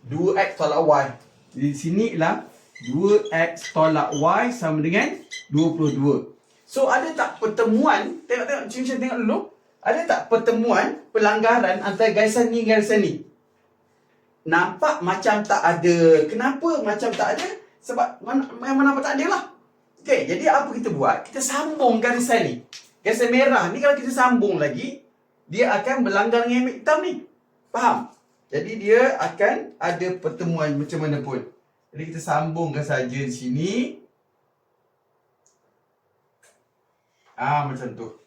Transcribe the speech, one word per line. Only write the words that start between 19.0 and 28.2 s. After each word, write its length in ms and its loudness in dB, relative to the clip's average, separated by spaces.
tak 160 -2
ada 40 0
lah. 60 -6
Okey, 240 0
jadi 240 0
apa 240 2
kita 160 -4
buat? 400 -2
Kita 160 -8
sambung 560 0
garisan 440 2
ni. 100 -4
Garisan 340 0
merah 400 4
ni 80 -6
kalau 160 4
kita 160 -6
sambung 480 2
lagi, 400 -4
dia 240 2
akan 320 0
berlanggar 400 2
dengan 240 0
yang 140 -6
hitam 180 4
ni. 240 -6
Faham? 400 0